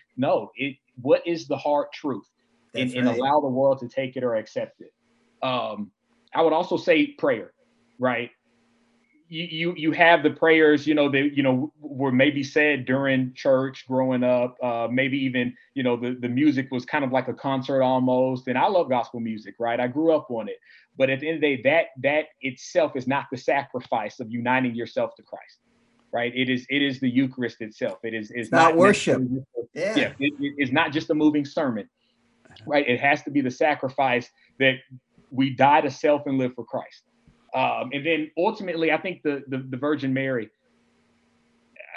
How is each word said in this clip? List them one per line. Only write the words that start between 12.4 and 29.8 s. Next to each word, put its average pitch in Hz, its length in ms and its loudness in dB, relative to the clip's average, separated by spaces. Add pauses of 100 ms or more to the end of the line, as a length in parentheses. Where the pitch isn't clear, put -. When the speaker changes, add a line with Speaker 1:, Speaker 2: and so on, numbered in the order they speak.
Speaker 1:
said 143 420 0
during 131 480 0
church 131 520 0
growing 127 380 0
up, 123 400 2
uh, 117 260 -2
maybe 131 280 0
even, 123 360 -2 (200)
you 135 100 -4
know, 123 140 2
the, 123 220 -4
the 123 100 -4
music 131 420 0
was 123 140 -6
kind 147 180 -2
of 127 80 -4
like 127 160 0
a 120 60 -6
concert 135 500 -2
almost. 127 640 0
And 127 100 -2
I 151 100 2
love 180 220 2
gospel 123 300 -2
music, 107 400 -10
right? 117 220 -2
I 123 60 0
grew 156 280 0
up - 160 -4
on 110 160 -6
it. 98 80 -10 (420)
But 135 120 2
at 131 100 -2
the 151 80 -8
end 165 80 -2
of 147 60 -4
the 143 160 2
day, 117 60 -10
that, 156 240 2 (160)
that 151 220 0 (160)
itself 143 540 -2
is 123 100 -6
not 135 240 -2
the 127 80 -10
sacrifice 127 840 -4
of 110 100 -12
uniting 123 440 0
yourself 117 420 -4
to 110 60 -20
Christ, - 360 -20 (540)
right? 120 220 -2
It 127 140 0
is, 127 200 -2
it 143 120 0
is 135 200 -2
the 131 80 0
Eucharist 127 520 -2
itself. 107 420 -8
It 113 100 -6
is, 110 180 -8
it's 123 160 -8
Speaker 2:
It's - 40 -8
not 165 180 6
Speaker 1:
not 165 80 2
Speaker 2:
worship. 175 420 4
Speaker 1:
necessarily 131 260 -4 (100)
just 120 200 -10
a 143 40 -10
Speaker 2:
Yeah. 202 180 -2